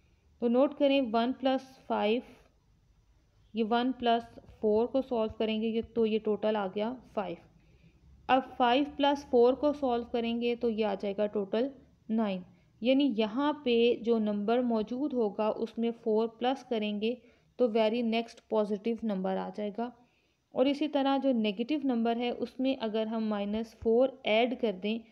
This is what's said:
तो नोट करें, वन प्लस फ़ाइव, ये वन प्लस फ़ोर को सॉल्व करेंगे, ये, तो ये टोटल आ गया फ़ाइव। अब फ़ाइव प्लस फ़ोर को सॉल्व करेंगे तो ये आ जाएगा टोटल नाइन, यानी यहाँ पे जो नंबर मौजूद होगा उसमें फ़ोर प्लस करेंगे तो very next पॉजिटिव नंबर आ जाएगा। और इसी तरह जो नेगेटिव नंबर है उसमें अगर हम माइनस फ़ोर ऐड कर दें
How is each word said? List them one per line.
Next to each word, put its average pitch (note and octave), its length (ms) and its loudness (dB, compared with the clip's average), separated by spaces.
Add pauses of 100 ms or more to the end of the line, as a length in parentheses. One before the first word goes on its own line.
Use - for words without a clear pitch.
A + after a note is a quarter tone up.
(420)
तो A#3 60 0
नोट C4+ 300 2
करें, C#4 240 4 (100)
वन A#3 220 0
प्लस C4 280 0 (280)
फ़ाइव, A3 340 0 (1300)
ये A3+ 120 -2
वन A#3+ 280 0
प्लस A#3 300 0 (380)
फ़ोर G#3+ 260 2
को C4 160 0
सॉल्व A3 360 -2
करेंगे, A3 280 -2
ये, A3+ 140 -2
तो A3+ 240 -2
ये G#3+ 140 0
टोटल G#3+ 360 -2
आ G3+ 120 -2
गया G#3 240 -4 (240)
फ़ाइव। F#3 220 -6 (920)
अब C4 280 2
फ़ाइव B3+ 260 4 (140)
प्लस C#4+ 340 2
फ़ोर B3 240 6
को D4 180 0
सॉल्व B3 320 -2
करेंगे A#3 500 -2
तो A#3 140 -2
ये A3 140 -2
आ G#3 120 0
जाएगा G3+ 320 -2
टोटल G#3+ 420 -2 (400)
नाइन, G#3 340 -2 (380)
यानी C4+ 220 4 (140)
यहाँ A3+ 340 0 (140)
पे B3 80 2 (300)
जो A3+ 160 2
नंबर G#3 440 0
मौजूद B3 500 -2
होगा G#3+ 360 0 (120)
उसमें A3+ 320 -4
फ़ोर A3+ 340 0 (120)
प्लस B3+ 300 -2
करेंगे G#3+ 420 -2 (480)
तो B3 100 4
very A3 360 2
next A3+ 340 -2 (100)
पॉजिटिव G#3+ 540 -2
नंबर F#3+ 340 -2
आ F#3 120 -6
जाएगा। G#3 420 -6 (640)
और C4 140 2
इसी C#4+ 200 0
तरह C#4 300 2
जो C4+ 160 2
नेगेटिव A#3 540 -2
नंबर A#3 300 0
है A#3+ 200 -2
उसमें C4 400 -2
अगर A3 300 -2
हम A3 220 -2
माइनस G#3 540 -4
फ़ोर B3 440 2
ऐड A#3 340 2
कर A3 120 0
दें G#3 260 -4 (120)